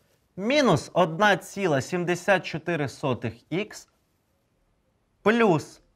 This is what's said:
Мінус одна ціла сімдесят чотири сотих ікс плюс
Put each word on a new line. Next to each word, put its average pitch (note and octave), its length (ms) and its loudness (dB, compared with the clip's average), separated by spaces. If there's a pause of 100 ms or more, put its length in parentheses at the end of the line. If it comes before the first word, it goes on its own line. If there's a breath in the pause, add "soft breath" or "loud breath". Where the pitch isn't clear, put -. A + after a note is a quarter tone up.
(360)
Мінус A3 560 0
одна F3+ 440 2
ціла D#3+ 440 -2
сімдесят F3 680 -2
чотири D3+ 420 -6
сотих - 640 -6
ікс G#3 360 -8 (1300)
плюс G#3 580 2 (160)